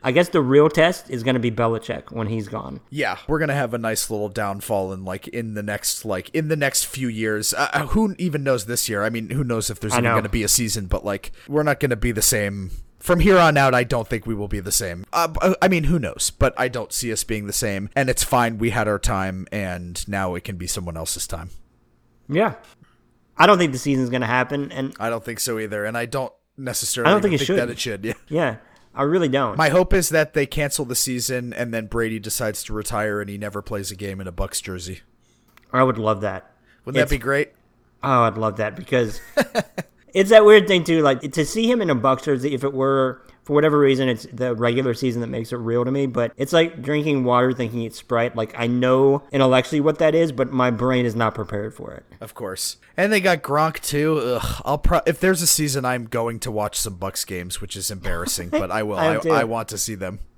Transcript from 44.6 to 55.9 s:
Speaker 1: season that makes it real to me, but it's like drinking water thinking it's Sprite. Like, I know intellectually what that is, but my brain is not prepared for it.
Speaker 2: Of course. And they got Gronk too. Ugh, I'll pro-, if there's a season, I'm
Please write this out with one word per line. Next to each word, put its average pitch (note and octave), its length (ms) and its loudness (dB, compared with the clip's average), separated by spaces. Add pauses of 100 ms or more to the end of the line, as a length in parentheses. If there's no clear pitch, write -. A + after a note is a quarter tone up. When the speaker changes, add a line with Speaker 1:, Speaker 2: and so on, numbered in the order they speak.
Speaker 1:
season A#2+ 260 -2
that A#2 80 -4
makes A#2 240 -6
it B2 40 -4
real A#2 280 0
to B2+ 60 -2
me, C#3 160 0
but A#2+ 300 -2
it's C#3 160 -4
like E3+ 300 2
drinking D3 420 0
water B2 280 4
thinking A#2+ 300 -4
it's A2+ 160 -8
Sprite. A#2 380 -2
Like, A2+ 200 -4
I A#2+ 100 -2
know C3 560 4 (100)
intellectually C3 480 4
what D3+ 180 2
that D#3 160 4
is, E3 160 4
but C3 220 -2
my B2+ 180 2
brain B2 360 0
is A2+ 100 -2
not A2+ 180 0
prepared G#2 400 -6
for - 180 -14
it. - 120 -18 (160)
Speaker 2:
Of A2 140 -16
course. - 420 -8 (200)
And G3+ 160 2
they G3+ 80 4
got F3+ 220 2
Gronk D3+ 380 0
too. D3+ 380 0
Ugh, A#2+ 460 -2
I'll D3 140 0
pro-, - 280 4
if E3 120 2
there's F3+ 240 2
a E3+ 40 0
season, C#3 380 0
I'm B2+ 200 -2